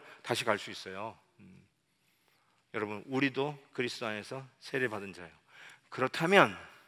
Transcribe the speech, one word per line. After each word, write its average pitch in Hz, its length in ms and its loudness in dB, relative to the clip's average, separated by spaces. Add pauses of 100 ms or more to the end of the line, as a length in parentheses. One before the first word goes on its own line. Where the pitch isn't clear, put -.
(220)
다시 - 240 -2
갈 107 140 4
수 - 120 -10
있어요? 101 460 -10 (220)
음. 92 280 -20 (1080)
여러분, 104 340 -4
우리도 135 500 0 (160)
그리스도 123 320 -4
안에서 110 400 -6 (140)
세례받은 107 540 -2
자예요. 87 180 -14 (580)
그렇다면, 139 680 6 (300)